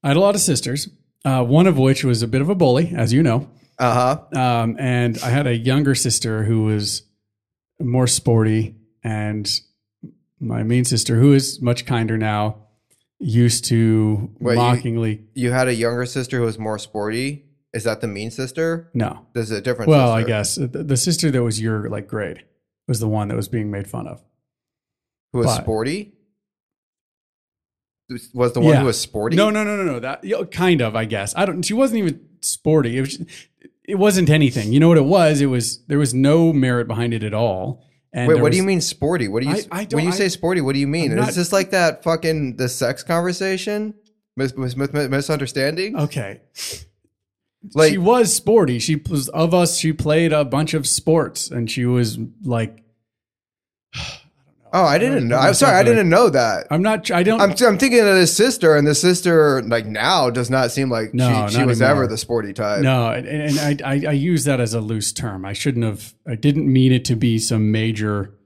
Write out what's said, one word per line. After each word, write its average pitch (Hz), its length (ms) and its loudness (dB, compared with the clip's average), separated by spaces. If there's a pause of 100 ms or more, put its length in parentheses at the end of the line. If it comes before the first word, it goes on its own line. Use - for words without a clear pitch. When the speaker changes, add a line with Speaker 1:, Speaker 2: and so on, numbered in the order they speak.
Speaker 1:
I 143 60 -2
had 143 80 2
a - 20 4
lot 202 160 2
of 190 60 -2
sisters, 135 480 -4 (340)
uh, 131 220 0
one 156 220 4
of 160 100 2
which 135 260 2
was 117 180 0
a 117 60 -2
bit 131 140 -2
of 156 80 -2
a 202 60 0
bully, 170 380 2
as 117 200 0
you 151 100 4
know. 135 260 0 (300)
Speaker 2:
Uh-huh. 123 400 0 (180)
Speaker 1:
Um, 117 400 0
and 123 460 -2
I 123 60 -4
had 135 180 0
a 120 80 0
younger 131 400 0
sister 110 480 -2
who 110 220 0
was 104 380 -2 (760)
more 127 280 0
sporty, 110 680 0 (260)
and 107 480 -6 (920)
my 113 220 -4
mean 120 200 2
sister, 117 340 0
who 139 140 6
is 139 300 2
much 120 240 -2
kinder 113 320 -2
now, 107 400 -2 (640)
used 120 500 2
to 110 600 0 (120)
Speaker 2:
Wait, 120 140 0
you, 120 40 2
Speaker 1:
mockingly 117 640 -2 (100)
Speaker 2:
you 120 200 -2
had 127 160 0
a 123 40 0
younger 117 320 -2
sister 127 340 -6
who 120 40 0
was 110 160 -4
more 107 180 -6
sporty? 117 680 -8 (280)
Is 110 120 -8
that 110 160 -4
the 120 80 -6
mean 104 220 -8
sister? 165 640 -6
Speaker 1:
No. - 400 -4
Speaker 2:
There's 113 160 -6
a 104 120 -4
different 117 260 -2
Speaker 1:
Well, 135 240 6
I 113 120 0
Speaker 2:
sister. 110 40 -2
Speaker 1:
guess. 107 280 -2 (180)
The, 131 100 -8
the 139 140 -2
sister 165 340 -2
that 127 100 0
was 110 200 -2
your, 110 280 -4
like, 104 160 -8
grade 104 380 -8 (420)
was 117 140 -2
the 110 80 -2
one 104 220 -2
that 113 80 -4
was 101 100 -6
being 107 240 -6
made 101 160 -8
fun 117 200 -10
of. - 140 -16 (1120)
Speaker 2:
Who 127 80 -6
was 113 80 0
Speaker 1:
But 113 160 0
Speaker 2:
sporty? 127 480 -6 (2250)
Was 123 180 0
the 123 80 -2
one 156 140 8
Speaker 1:
Yeah. 131 80 6
Speaker 2:
who 135 60 2
was 110 120 -2
sporty? 113 380 -4
Speaker 1:
No, 214 120 4
no, 214 140 -2
no, 208 140 -4
no, 196 60 -4
no. 135 180 -4
That, 131 240 -10
you 190 100 -6
know, - 100 -8
kind 175 360 0
of, 110 160 -2
I 110 80 -2
guess. 101 320 -6
I 196 80 0
don't, 180 160 -6
she 208 120 -4
wasn't 233 260 0
even 165 200 -2 (220)
sporty. 131 560 0
It 135 40 -2
was, 135 220 -8 (600)
it 202 100 -6
wasn't 185 340 4
anything. 123 440 2
You 143 80 6
know 165 80 8
what 170 80 6
it 139 80 4
was? 156 340 4
It 143 60 2
was, 123 400 -2
there 143 120 -2
was 131 160 0
no 156 380 4
merit 127 380 0
behind 117 240 -2
it 107 100 -4
at 107 100 -4
all. 104 520 -2 (260)
And 127 160 -2
Speaker 2:
Wait, 156 60 6
Speaker 1:
there 156 100 4
Speaker 2:
what 151 80 4
do 180 60 2
you 185 60 2
Speaker 1:
was 196 40 0
Speaker 2:
mean 185 140 0
sporty? 143 480 -4
What 113 140 -2
do - 40 -2
you 160 80 0
Speaker 1:
I, 220 40 -2
Speaker 2:
s-, - 120 -10
Speaker 1:
I 196 140 -6
don't, 170 140 -6
Speaker 2:
when 160 40 0
you 180 80 0
Speaker 1:
I, 185 40 -2
Speaker 2:
say 196 120 0
sporty, 175 320 -2
what 139 140 -2
do 135 60 0
you 139 80 0
mean? 147 260 -2
Speaker 1:
I'm 110 60 0
Speaker 2:
Is - 80 2
Speaker 1:
not - 80 -4
Speaker 2:
this 175 180 -2
like 190 180 0
that 170 320 0
fucking, 160 540 -2
the 127 100 -2
sex 123 340 -4
conversation? 190 920 -4 (420)
Mis-, 131 220 -4
mis-, 127 180 -6
mis-, 139 160 -4
mis-, 143 180 -2
misunderstanding? 147 880 -4
Speaker 1:
Okay. 127 440 -6 (1300)
Speaker 2:
Like 156 160 4
Speaker 1:
She 190 80 -2
was 214 340 4
sporty. 170 460 2
She 156 160 -2 (120)
was, 139 220 -4
of 165 240 0
us, 175 240 2
she 160 160 -2
played 156 400 2
a 151 100 2
bunch 139 300 -2
of 147 140 -2
sports, - 640 -2
and 117 180 -6
she 123 160 -4
was, 120 320 0 (260)
like, 113 400 -4 (1080)
<sighs> - 40 -14 (760)
Speaker 2:
Oh, 180 120 2
I 143 80 4
Speaker 1:
I 156 60 4
don't 254 120 2
Speaker 2:
didn't 139 160 0
know. 120 80 2
Speaker 1:
know 131 80 2
Speaker 2:
I'm 175 80 6
Speaker 1:
if - 60 0
Speaker 2:
sorry, 262 160 6
I 180 100 6
Speaker 1:
that's, 233 60 6
like 233 80 6
Speaker 2:
didn't 185 120 4
know 202 200 6
that. 117 420 0
Speaker 1:
I'm 160 100 0
not 214 220 0
tr-, 196 100 -4
I 175 100 2
don't 220 180 2
Speaker 2:
I'm, 202 100 4
I'm 214 260 2
thinking 247 220 4
of 202 160 6
his 180 200 4
sister, 175 420 4
and 143 100 4
the 147 80 2
sister, 165 680 4
like, 113 220 -2
now 127 460 0
does 120 180 -2
not 127 220 0
seem 135 180 -2
like 113 240 -4
Speaker 1:
No, 120 360 2
Speaker 2:
she, 104 60 -4
she 123 40 2
Speaker 1:
not 123 80 2
Speaker 2:
was 120 140 2
Speaker 1:
anymore. 135 220 4
Speaker 2:
ever 117 60 0
the 107 80 -4
sporty 107 360 -4
type. 104 280 -2
Speaker 1:
No, 127 300 2
and, 123 160 -6
and 147 560 -2
I, - 20 -10
I, 135 80 -2 (140)
I 151 60 -2
use 143 320 0
that 135 160 0
as 113 120 -2
a 117 80 -2
loose 107 300 -4
term. 98 340 -8
I 101 80 -10
shouldn't 120 320 -2
have, - 300 -8 (100)
I 135 100 -8
didn't 143 360 0
mean 131 220 6
it 127 120 0
to 123 120 0
be 113 200 0
some 110 340 0
major 107 640 -2 (120)